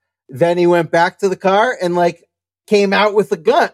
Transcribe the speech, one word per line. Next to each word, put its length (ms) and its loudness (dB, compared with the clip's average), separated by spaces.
Then 300 -2
he 80 2
went 240 0
back 300 -2
to 100 -2
the 60 -4
car 440 0
and, 140 -4
like, 340 -2
came 280 0
out 200 0
with 180 -2
a 60 -4
gun, 360 0